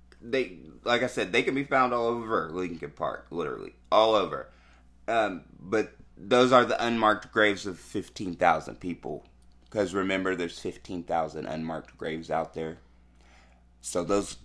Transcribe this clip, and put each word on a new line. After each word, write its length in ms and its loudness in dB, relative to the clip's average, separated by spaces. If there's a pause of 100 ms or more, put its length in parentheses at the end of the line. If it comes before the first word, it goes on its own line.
(200)
they, 380 -4 (260)
like 180 2
I 60 0
said, 240 -4
they 100 4
can 120 0
be 100 0
found 280 2
all 140 0
over 440 -2
Lincoln 420 -6
Park, 380 -8
literally, 440 -6 (160)
all 240 6
over. 340 0 (600)
Um, 340 0 (180)
but 320 -2 (240)
those 360 4
are 120 8
the 200 -2
unmarked 480 2
graves 340 2
of 120 -8
fifteen 580 -8
thousand 400 2
people. 500 -10 (420)
'Cause 260 -2
remember, 420 0
there's 240 -6
fifteen 420 -8
thousand 440 -4
unmarked 520 -8
graves 320 -6
out 240 -4
there. 240 -8 (1000)
So 240 -4
those 400 0